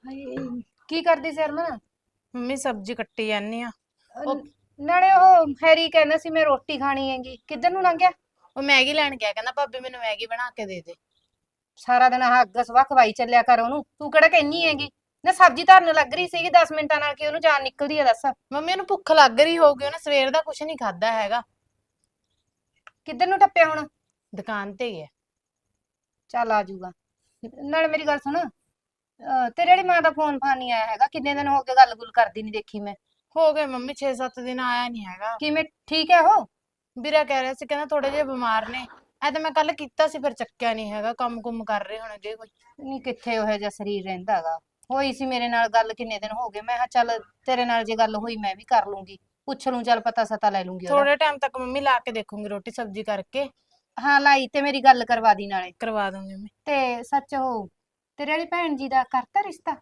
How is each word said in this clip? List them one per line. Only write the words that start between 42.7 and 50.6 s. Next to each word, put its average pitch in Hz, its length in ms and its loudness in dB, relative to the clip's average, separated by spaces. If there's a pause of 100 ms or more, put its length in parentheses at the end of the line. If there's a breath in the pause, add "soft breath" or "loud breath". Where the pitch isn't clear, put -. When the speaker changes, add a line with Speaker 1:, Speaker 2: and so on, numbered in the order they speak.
Speaker 1:
ਨਹੀਂ, 269 220 -12
ਕਿੱਥੇ 240 360 -6
ਉਹੋ 214 200 -2
ਜਿਹਾ 208 120 -6
ਸਰੀਰ 202 340 -8
ਰਹਿੰਦਾ 185 380 -4
ਗਾ। 165 180 -4 (320)
ਹੋਈ 269 220 -2
ਸੀ 269 120 -8
ਮੇਰੇ 247 220 -4
ਨਾਲ 233 200 0
ਗੱਲ 220 260 0
ਕਿੰਨੇ 220 260 -10
ਦਿਨ 214 120 -10
ਹੋ 226 180 -8
ਗਏ, 208 120 -12
ਮੈਂ 233 140 -6
ਕਿਹਾ 240 120 -4
ਚੱਲ 233 320 -2 (260)
ਤੇਰੇ 247 200 0
ਨਾਲ 233 180 -2
ਜੇ 220 120 -6
ਗੱਲ 220 200 0
ਹੋਈ 220 220 -8
ਮੈਂ 202 180 -8
ਵੀ 202 80 -20
ਕਰ 220 240 2
ਲੂੰਗੀ, 196 300 -14 (280)
ਪੁੱਛ 269 220 -6
ਲੂੰ, 247 160 -4
ਚੱਲ 233 160 2
ਪਤਾ 226 240 -2
ਸਤਾ 214 260 -2
ਲੈ 196 140 -4